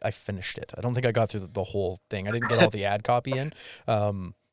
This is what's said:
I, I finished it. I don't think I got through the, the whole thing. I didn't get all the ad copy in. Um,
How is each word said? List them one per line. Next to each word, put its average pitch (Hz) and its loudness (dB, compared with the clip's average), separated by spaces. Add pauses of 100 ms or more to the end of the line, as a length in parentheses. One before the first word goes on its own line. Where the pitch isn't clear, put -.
I, - 0
I 107 0
finished - -6
it. - -10
I - -6
don't 123 0
think 127 0
I 120 4
got 110 4
through 104 -6
the, 92 -10
the 95 -2
whole 92 -2 (100)
thing. 98 -4
I 104 -2
didn't 113 0
get 113 6
all 127 8
the 101 -2
ad 101 0
copy 120 2
in. 135 -2 (340)
Um, 104 0 (180)